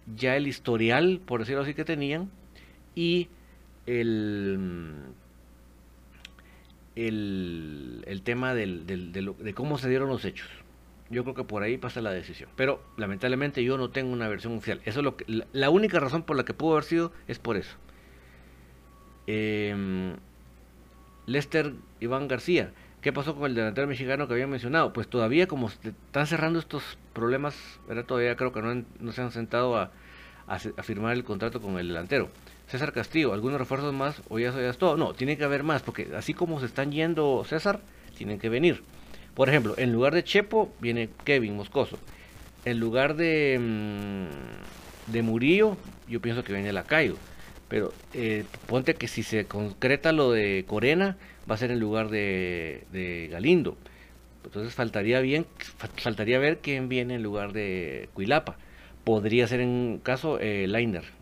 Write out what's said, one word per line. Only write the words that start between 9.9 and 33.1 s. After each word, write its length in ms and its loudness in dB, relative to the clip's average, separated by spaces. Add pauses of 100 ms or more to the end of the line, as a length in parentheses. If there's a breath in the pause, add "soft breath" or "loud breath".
los 160 -2
hechos. 220 -8 (640)
Yo 140 -2
creo 120 -6
que 100 -4
por 180 -4
ahí 140 0
pasa 240 -6
la 100 -2
decisión. 460 -8
Pero, 260 2 (140)
lamentablemente, 640 0
yo 140 2
no 140 -2
tengo 200 -2
una 160 -2
versión 300 -4
oficial. 260 -4
Eso 160 -2
es 60 2
lo 100 0
que, 120 -12
la, 260 -2
la 160 4
única 320 6
razón 220 0
por 120 -2
la 80 2
que 100 -4
pudo 200 2
haber 100 4
sido 300 0 (160 loud breath)
es 100 -8
por 160 0
eso. 220 -6 (1500 loud breath)
Em, 920 -2 (1080)
Lester 480 0 (280)
Iván 260 -2
García, 460 2 (260 loud breath)
¿qué 140 0
pasó 220 -2
con 100 -2
el 100 0
delantero 320 0
mexicano 400 -2
que 60 -2
había 140 2
mencionado? 440 2
Pues 160 -4
todavía, 400 4
como 220 -2
se 200 -10
están 380 -2
cerrando 320 2
estos 380 -8 (160)
problemas, 420 0 (320)
¿verdad? 160 -4
Todavía 320 2
creo 160 0
que 100 -4
no 80 0
han, 160 -2 (140)
no 140 -8
se 80 -4
han 100 -2
sentado 460 0
a, 140 0 (540 loud breath)
a 140 -4
se-, 160 -6
a 80 -8
firmar 300 -2
el 100 0
contrato 380 -4
con 180 -2
el 80 -2
delantero. 420 0 (380 loud breath)
César 240 -4
Castillo, 400 2